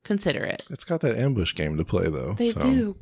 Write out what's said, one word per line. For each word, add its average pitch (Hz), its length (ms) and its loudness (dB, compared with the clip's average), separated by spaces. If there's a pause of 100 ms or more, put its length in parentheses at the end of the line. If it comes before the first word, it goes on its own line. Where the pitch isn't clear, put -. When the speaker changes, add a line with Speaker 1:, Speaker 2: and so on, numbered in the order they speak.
Speaker 1:
Consider 190 400 0
it. - 260 -6
Speaker 2:
It's 156 140 -10
got 165 180 -2
that 117 160 2
ambush 117 380 0
game 76 220 0
to 82 80 0
play, 85 240 0
though, 71 240 -4
Speaker 1:
They 233 180 0
Speaker 2:
so. - 100 -4
Speaker 1:
do, 247 400 2